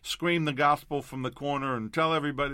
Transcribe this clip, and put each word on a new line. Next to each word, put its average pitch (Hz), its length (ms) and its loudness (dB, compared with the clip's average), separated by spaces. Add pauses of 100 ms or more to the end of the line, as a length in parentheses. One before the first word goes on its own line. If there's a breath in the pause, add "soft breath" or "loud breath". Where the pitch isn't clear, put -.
scream 170 420 0
the 147 80 0
gospel 147 480 2
from 131 220 -8
the 127 80 -2
corner 139 440 -2
and 110 160 -4
tell 160 220 2
everybody 143 420 0